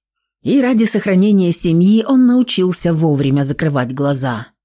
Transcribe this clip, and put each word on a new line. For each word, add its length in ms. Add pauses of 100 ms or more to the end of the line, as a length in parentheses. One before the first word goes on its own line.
(440)
И 180
ради 220
сохранения 680
семьи 560
он 200
научился 680
вовремя 500
закрывать 500
глаза. 540 (180)